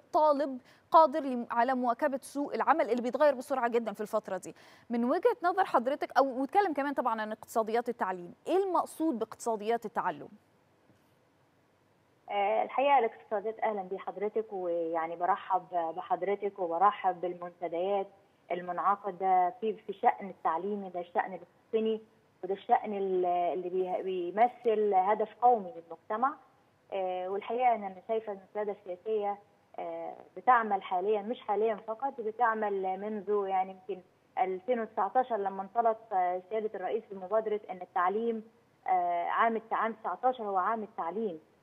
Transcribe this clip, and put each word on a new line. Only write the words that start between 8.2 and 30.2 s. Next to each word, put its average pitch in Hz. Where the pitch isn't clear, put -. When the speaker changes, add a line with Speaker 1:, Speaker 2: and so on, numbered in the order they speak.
Speaker 1:
إيه 349
المقصود 320
باقتصاديات 220
التعلم؟ 165
Speaker 2:
آه، 202
الحقيقة 262
الاقتصاديات، 220
أهلًا 208
بحضرتك، 202
ويعني 170
برحب 180
بحضرتك 202
وبرحب 180
بالمنتديات 175
المنعقدة 180
في، 220
في 190
شأن 208
التعليمي، 185
ده 180
الشأن 185
الصيني 220
وده 370
الشأن -
ال-، 381
اللي 175
بي-، 185
بيمثل 208
هدف 202
قومي 220
للمجتمع. 220
آه، 185
والحقيقة 233
إن 208
أنا 190
شايفة 220
إن 196
القيادة 208
السياسية، 202
آه، 170